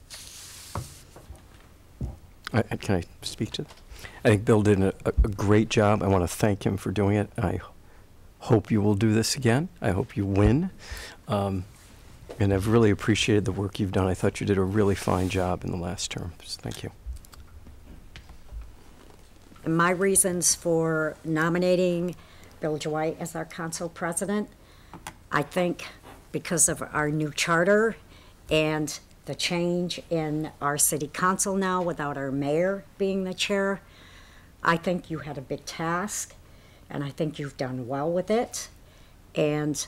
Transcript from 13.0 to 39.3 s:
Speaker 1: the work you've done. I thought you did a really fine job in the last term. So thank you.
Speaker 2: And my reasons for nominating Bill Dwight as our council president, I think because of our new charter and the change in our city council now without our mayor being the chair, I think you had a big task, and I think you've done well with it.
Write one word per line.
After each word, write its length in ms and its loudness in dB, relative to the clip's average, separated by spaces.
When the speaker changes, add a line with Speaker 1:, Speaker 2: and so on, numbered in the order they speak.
Speaker 1:
the 80 -2
work 260 -4
you've 140 -2
done. 140 4
I 80 2
thought 260 0
you 60 -4
did 120 4
a 40 4
really 320 2
fine 340 0
job 360 -2
in 60 -4
the 60 -4
last 340 -6
term. 220 -8
So 160 -12
thank 220 -10
you. 80 -8
Speaker 2:
And 120 0
my 140 4
reasons 640 2
for 680 0
nominating 920 2
Bill 180 -2
Dwight 420 -4
as 160 -8
our 80 -6
council 440 -8
president, 600 -4
I 120 2
think 440 -2
because 360 0
of 140 -4
our 180 0
new 200 -2
charter 680 4
and 480 0
the 80 -8
change 760 -2
in 420 -2
our 160 0
city 340 0
council 440 0
now 260 0
without 340 -4
our 160 -4
mayor 520 0
being 280 0
the 100 -6
chair, 460 0
I 140 2
think 340 -4
you 80 -6
had 200 -10
a 40 -8
big 240 -8
task, 680 -4
and 160 -6
I 60 -6
think 280 -6
you've 180 -10
done 300 -6
well 240 -4
with 200 -2
it. 380 -4